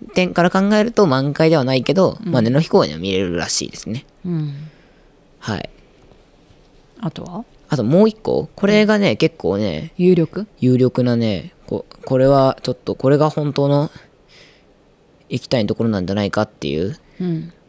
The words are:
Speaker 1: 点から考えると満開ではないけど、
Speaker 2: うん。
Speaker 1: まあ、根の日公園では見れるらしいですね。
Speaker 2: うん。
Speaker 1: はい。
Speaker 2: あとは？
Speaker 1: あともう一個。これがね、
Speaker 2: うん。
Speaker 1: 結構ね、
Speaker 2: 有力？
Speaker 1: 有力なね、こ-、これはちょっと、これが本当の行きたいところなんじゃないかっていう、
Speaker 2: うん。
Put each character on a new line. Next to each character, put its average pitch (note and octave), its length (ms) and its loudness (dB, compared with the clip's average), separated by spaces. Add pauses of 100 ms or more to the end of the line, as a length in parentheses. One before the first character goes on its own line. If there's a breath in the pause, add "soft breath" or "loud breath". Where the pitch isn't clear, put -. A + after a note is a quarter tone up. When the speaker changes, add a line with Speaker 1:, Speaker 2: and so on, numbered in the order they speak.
(140)
Speaker 1:
点 F3+ 200 0
か E3+ 80 2
ら F3 80 4
考 G3 260 2
え G#3+ 80 4
る A#3+ 80 -4
と G#3 140 4
満 C3+ 260 0
開 D#3+ 180 2
で E3 60 4
は C3 80 2
な C3 100 0
い B2+ 80 0
け - 120 0
ど、 F3 300 2
Speaker 2:
う F#3 40 -6
ん。 - 20 -4
Speaker 1:
ま B2+ 100 2
あ、 - 20 2
根 A2+ 80 2
の C#3 100 2
日 E3 80 -2
公 F3+ 160 4
園 D#2 60 -6
で D2+ 40 -10
は D#2+ 60 -10
見 F#2+ 100 -4
れ F#2 100 0
る F2+ 160 -2
ら E2 120 -4
し - 160 -4
い - 60 -12
で - 60 -18
す - 120 -14
ね。 A#2+ 160 -10 (200)
Speaker 2:
う F3+ 40 -8
ん。 D3+ 260 -4 (840 loud breath)
Speaker 1:
は G#2 160 -6
い。 - 140 -12 (1300)
Speaker 2:
あ F#3 100 -6
と - 140 -14
は？ F3+ 200 -12 (240)
Speaker 1:
あ D3+ 80 -4
と B2 60 -2
も D#3+ 220 4
う A3+ 40 4
一 G#3+ 120 -6
個。 C#2 340 -2
こ G3+ 120 -4
れ G#3 200 4
が G#3+ 120 2
ね、 F#3 140 2
Speaker 2:
う - 20 0
ん。 - 20 -12
Speaker 1:
結 - 200 0
構 F#2+ 220 -2
ね、 F#2+ 380 -4
Speaker 2:
有 F3+ 180 4
力？ E3+ 320 -2 (140)
Speaker 1:
有 B2+ 180 4
力 B2+ 240 2
な A#2+ 140 2
ね、 A2 380 -2 (120)
こ-、 - 200 -6 (180)
こ C3 140 0
れ C3 80 4
は C3+ 360 4
ち - 60 -8
ょ B2+ 40 -4
っ - 40 -4
と、 - 180 -6
こ C3 160 0
れ D3 80 4
が D3+ 100 2
本 D3 240 -4
当 C#3+ 140 0
の C#3+ 240 2 (1400 soft breath)
行 B2+ 140 -6
き - 60 -18
た B2+ 100 0
い G#2+ 80 0
と G#2+ 80 -2
こ - 80 -6
ろ A2+ 80 0
な G2+ 100 -2
ん F2 60 -4
じ F#2+ 60 -4
ゃ - 20 -2
な G#2 100 -2
い G2 60 -2
か G#2 120 -2
っ G#2+ 60 -4
て - 200 -10
い D2+ 120 -2
う、 B2 160 -6 (240)
Speaker 2:
う F3+ 40 -6
ん。 E3 280 -6 (160)